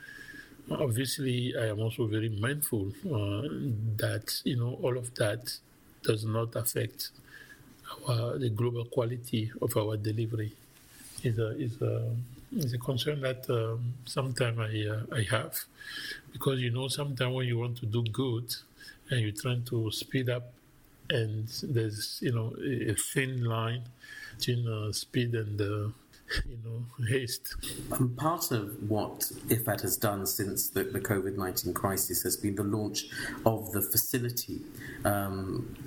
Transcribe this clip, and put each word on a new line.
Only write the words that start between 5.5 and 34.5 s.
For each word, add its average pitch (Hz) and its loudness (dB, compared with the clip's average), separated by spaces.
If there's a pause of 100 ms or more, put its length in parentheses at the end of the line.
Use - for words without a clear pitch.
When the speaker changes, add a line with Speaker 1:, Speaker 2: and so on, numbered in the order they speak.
Speaker 1:
does 110 4
not 113 0
affect - -2 (920)
our, 120 2
the 127 2
global 120 2
quality 117 0 (120)
of 117 0
our 110 2
delivery. 110 0 (720)
Is 113 2
a, 113 0
is 120 -2
a, 117 2 (380)
is 139 0
a 120 -2
concern 139 0
that, 131 -2
um, 117 0 (100)
sometimes 123 0
I, 107 0
uh, 107 -2
I 113 4
have, - 2 (720)
because, 135 2
you 123 2
know, 131 0
sometimes 131 0
when 127 2
you 120 2
want 120 -2
to 117 -4
do 117 2
good 120 0 (560)
and 120 4
you're 104 2
trying 123 -2
to 113 0
speed 127 0
up, 120 -4 (580)
and 110 0 (160)
there's, 110 0
you 151 2
know, 117 0 (100)
a, 120 0
a - 2
thin 131 0
line 113 0 (560)
between, 120 2
uh, 107 0
speed 120 0
and, 107 0
uh, 104 2 (560)
you 123 -8
know, 113 -4 (240)
haste. 127 -2 (340)
Speaker 2:
And 123 2
part 160 0
of 104 -2
what 104 2 (300)
ifad 113 2
has - 2
done 101 2
since 98 0
the, 98 2
the 98 -2
covid 98 2
nineteen 90 0
crisis - 2
has 90 2
been 101 0
the 101 0
launch 104 0 (380)
of 107 4
the 98 2
facility. - 0 (440)